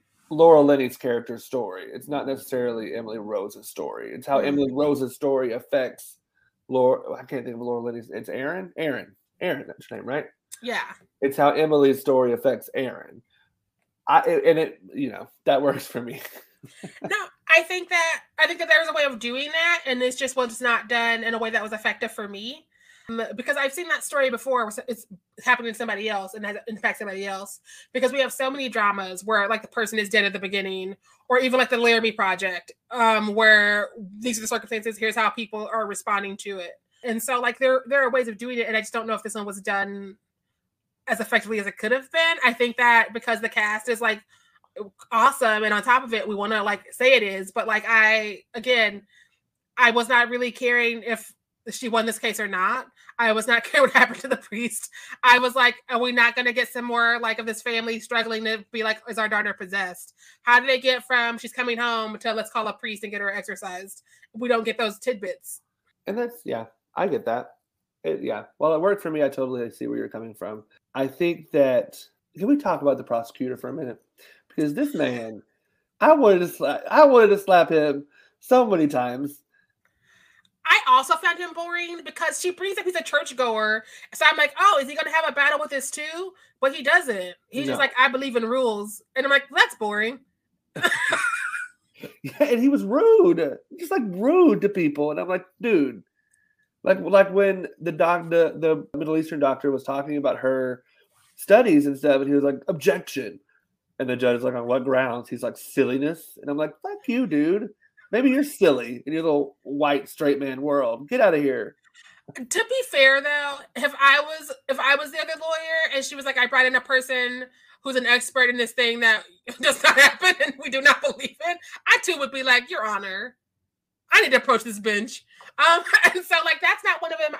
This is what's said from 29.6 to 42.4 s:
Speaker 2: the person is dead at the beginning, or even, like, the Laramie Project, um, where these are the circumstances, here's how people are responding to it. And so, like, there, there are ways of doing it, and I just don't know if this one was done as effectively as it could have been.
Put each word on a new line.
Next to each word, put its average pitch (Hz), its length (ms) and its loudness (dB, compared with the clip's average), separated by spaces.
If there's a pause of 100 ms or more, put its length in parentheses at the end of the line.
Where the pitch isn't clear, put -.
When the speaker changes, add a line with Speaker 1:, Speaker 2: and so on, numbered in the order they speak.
Speaker 2:
the - 80 -18
person 220 280 -4
is 202 120 -2
dead 208 160 4
at 190 80 -2
the 202 60 -10
beginning, 190 580 -6 (320)
or 254 100 4
even, 254 180 2
like, 254 120 2
the 254 80 0
Laramie 226 340 2
Project, 190 640 -4 (180)
um, 220 420 2
where 208 560 4 (300)
these 226 200 -4
are - 20 -8
the 220 60 -8
circumstances, 220 500 -6
here's 220 180 -2
how 220 140 2
people 214 420 -8
are 220 160 -4
responding 202 500 -4
to 202 200 -10
it. 175 160 -12 (300)
And 226 180 -4
so, 254 180 -2
like, 240 200 -2
there, 262 260 2
there 277 180 2
are 254 60 2
ways 247 180 0
of 214 100 -10
doing 247 200 -8
it, 233 100 -2
and 220 80 -4
I 220 60 0
just - 120 -12
don't 226 140 -4
know 220 60 -2
if 208 100 -6
this 214 120 -10
one 208 100 -8
was 202 160 -12
done 202 560 -6 (880)
as 220 140 -2
effectively 214 380 -4
as 202 80 -6
it - 100 -10
could 220 160 -2
have 262 180 -4
been. 330 320 2